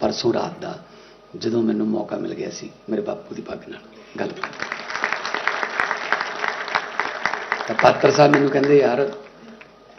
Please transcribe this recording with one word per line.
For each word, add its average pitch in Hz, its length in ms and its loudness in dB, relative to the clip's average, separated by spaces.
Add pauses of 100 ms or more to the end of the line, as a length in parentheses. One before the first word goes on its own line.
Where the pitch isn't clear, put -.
ਪਰਸੋਂ 107 320 2
ਰਾਤ - 260 -2
ਦਾ, - 260 -10 (520)
ਜਦੋਂ 117 260 0
ਮੈਨੂੰ 110 260 2
ਮੌਕਾ 104 280 -2
ਮਿਲ 95 180 -4
ਗਿਆ - 160 -6
ਸੀ - 200 -12 (200)
ਮੇਰੇ 151 120 -2
ਬਾਪੂ - 320 -8
ਦੀ - 80 -10
ਪੱਗ 110 160 -10 (100)
ਨਾਲ - 120 -14 (400)
ਗੱਲ 98 80 -4
ਕਰਨ - 220 -10
ਦਾ। - 240 -8 (3000)
ਤਾਂ 113 60 -2
ਪਾਤਰ 131 360 6
ਸਾਹਿਬ 143 220 8
ਮੈਨੂੰ 139 180 6
ਕਹਿੰਦੇ, 143 280 6
"ਯਾਰ 135 340 4 (880)